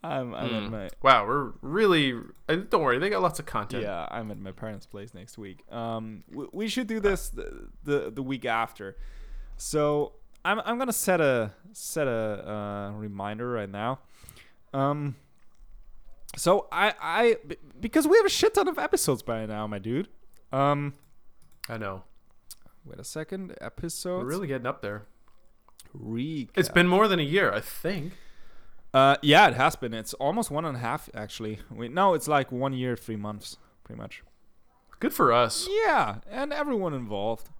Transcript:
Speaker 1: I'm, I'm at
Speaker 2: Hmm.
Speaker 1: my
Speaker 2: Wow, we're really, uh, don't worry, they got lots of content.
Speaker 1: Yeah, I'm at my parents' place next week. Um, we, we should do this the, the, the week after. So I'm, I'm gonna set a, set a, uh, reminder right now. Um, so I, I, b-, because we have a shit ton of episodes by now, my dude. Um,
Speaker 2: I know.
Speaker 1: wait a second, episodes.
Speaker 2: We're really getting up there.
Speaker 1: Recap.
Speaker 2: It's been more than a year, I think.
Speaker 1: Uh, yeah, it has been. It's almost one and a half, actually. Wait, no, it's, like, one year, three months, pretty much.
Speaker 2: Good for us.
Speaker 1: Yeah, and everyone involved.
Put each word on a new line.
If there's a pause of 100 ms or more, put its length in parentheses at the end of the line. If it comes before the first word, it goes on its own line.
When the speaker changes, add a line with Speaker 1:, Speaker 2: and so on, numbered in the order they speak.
Speaker 1:
I'm,
I'm
at
Speaker 2:
Hmm.
Speaker 1:
my (140)
Speaker 2:
Wow,
we're (100)
really, (360)
uh, (140)
don't
worry,
they
got
lots
of
content.
Speaker 1:
Yeah,
I'm
at
my
parents'
place
next
week.
Um,
we,
we
should
do
this
the, (160)
the,
the
week
after. (600)
So (300)
I'm,
I'm
gonna
set
a, (220)
set
a,
uh,
reminder
right
now. (760)
Um, (1200)
so
I,
I,
b-, (220)
because
we
have
a
shit
ton
of
episodes
by
now,
my
dude. (440)
Um, (760)
Speaker 2:
I
know. (800)
Speaker 1:
wait
a
second,
episodes.
Speaker 2:
We're
really
getting
up
there. (920)
Speaker 1:
Recap.
Speaker 2:
It's
been
more
than
a
year,
I
think. (800)
Speaker 1:
Uh,
yeah,
it
has
been.
It's
almost
one
and
a
half,
actually. (100)
Wait,
no,
it's,
like,
one
year,
three
months, (300)
pretty
much. (800)
Speaker 2:
Good
for
us. (200)
Speaker 1:
Yeah, (140)
and
everyone
involved. (100)